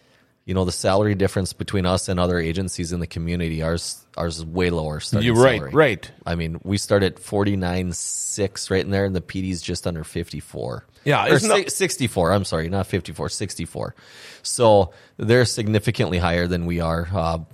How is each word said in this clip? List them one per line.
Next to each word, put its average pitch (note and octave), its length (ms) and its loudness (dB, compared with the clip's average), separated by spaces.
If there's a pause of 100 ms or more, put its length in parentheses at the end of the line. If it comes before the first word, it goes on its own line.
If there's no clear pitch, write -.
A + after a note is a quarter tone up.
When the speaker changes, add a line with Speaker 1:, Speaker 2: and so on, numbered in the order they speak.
(460)
Speaker 1:
you F#2 80 -4
know, F#2+ 100 2
the F2+ 80 0
salary G#2 440 2
difference F#2+ 380 0
between - 340 -2
us F2+ 200 0
and F2+ 120 -2
other F2+ 180 2
agencies F2 560 -4
in F2 60 -4
the E2 80 -4
community, E2 560 -4
ours, - 420 -4 (100)
ours D#2+ 220 -4
is D#2+ 80 -10
way F2 240 0
lower D#2 300 -2
starting - 260 0
Speaker 2:
You're A#2 180 6
right, B2 140 6
Speaker 1:
salary. C#2+ 160 -8
Speaker 2:
right. C3+ 380 2 (140)
Speaker 1:
I E2+ 100 -2
mean, E2 280 -4
we G2 140 0
start G2+ 240 2
at F#2 160 0
forty-nine F#2 760 0
six - 760 -6
right F#2+ 160 2
in G2 60 -4
there, G2 140 2
and G2 100 -2
the E2+ 60 0
P F#2+ 200 -8
D's F#2 220 -2
just F2 240 -6
under E2 160 -6
fifty-four. C#2+ 840 -8 (180)
Speaker 2:
Yeah, B2 220 2
Speaker 1:
Or D3+ 80 4
Speaker 2:
isn't G#3+ 160 4
that G#3 220 2
Speaker 1:
si-, - 40 -6
sixty-four, G#2 560 0
I'm G2+ 140 2
sorry, E2 240 -4
not F#2+ 160 -2
fifty-four, E2+ 440 -4
sixty-four. - 640 -8 (480)
So G#2 480 6 (260)
they're A#2 280 4
significantly G#2+ 760 0
higher F2 260 2
than F2 220 -2
we E2+ 120 -2
are, E2 320 -2
uh, E2 280 0 (140)